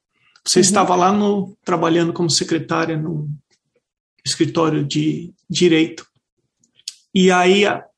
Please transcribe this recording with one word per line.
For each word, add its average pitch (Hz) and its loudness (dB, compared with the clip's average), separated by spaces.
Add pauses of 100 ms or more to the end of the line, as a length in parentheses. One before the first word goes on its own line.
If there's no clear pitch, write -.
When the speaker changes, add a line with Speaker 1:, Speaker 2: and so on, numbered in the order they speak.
(460)
Speaker 1:
Você - 2
Speaker 2:
Uhum. - 6
Speaker 1:
estava 190 2
lá 180 4
no, 202 -2
trabalhando 165 0
como 170 -2
secretária 165 -4
no 156 -6 (1000)
escritório 151 -2
de 156 -4 (160)
direito. 165 2 (1120)
E 185 4
aí 185 4
a, - -4 (140)